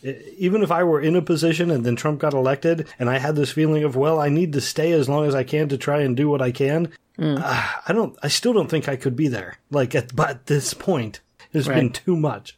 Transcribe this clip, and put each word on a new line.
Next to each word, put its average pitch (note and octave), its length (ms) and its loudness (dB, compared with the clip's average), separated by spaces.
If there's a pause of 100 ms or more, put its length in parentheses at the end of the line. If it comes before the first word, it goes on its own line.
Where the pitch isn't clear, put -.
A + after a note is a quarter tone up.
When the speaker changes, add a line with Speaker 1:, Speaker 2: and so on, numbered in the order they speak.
Speaker 1:
e-, C3+ 120 -8 (240)
even G3 240 2
if E3 100 0
I E3+ 120 4
were D3+ 180 4
in D#3+ 140 4
a F3+ 40 4
position E3 500 2
and B2+ 140 0
then A#2+ 120 2
Trump D3+ 240 -2
got D3+ 120 0
elected C#3 560 0 (100)
and A#2+ 120 0
I C3 80 0
had D3+ 180 -2
this C#3+ 160 0
feeling D#3 320 2
of, C#3 100 0
"Well, D3+ 240 2
I D3 120 2
need D#3 240 0
to C3 80 0
stay D#3+ 300 -2
as D3 140 4
long D3 200 0
as C#3 80 2
I C3 100 0
can D3+ 240 -2
to C#3 80 -2
try C#3+ 240 0
and C3 160 0
do D3 140 2
what C#3+ 100 0
I B2+ 100 0
can." D3 400 0 (280)
Speaker 2:
Mm. D3 260 0
Speaker 1:
Uh, - 220 -2 (200)
I F3 60 -2
don't, G#3 300 -2
I D3 60 -4
still A#3 260 0
don't F#3 160 2
think D#3 180 -2
I C#3 80 -4
could C3 180 -2
be D3 140 0
there. F#2+ 300 -6 (120)
Like, C#3 240 0
at, B2+ 220 -2
but D3+ 140 0
at C3 160 -14
this C#3+ 260 0
point, B2 480 -4 (320)
it's C#3+ 160 0
Speaker 2:
Right. C3+ 60 0
Speaker 1:
been B2+ 160 2
too F3 260 -2
much. C#3+ 420 -4